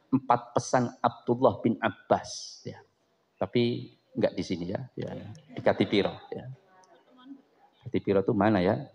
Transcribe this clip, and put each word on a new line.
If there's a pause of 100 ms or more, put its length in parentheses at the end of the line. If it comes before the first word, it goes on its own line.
(120)
empat
pesan (100)
Abdullah
bin
Abbas.
Ya. (580)
Tapi (180)
nggak
di
sini (100)
ya, (140)
ya. (380)
Di
Katipiro. (160)
Ya. (1400)
Katipiro
itu
mana
ya?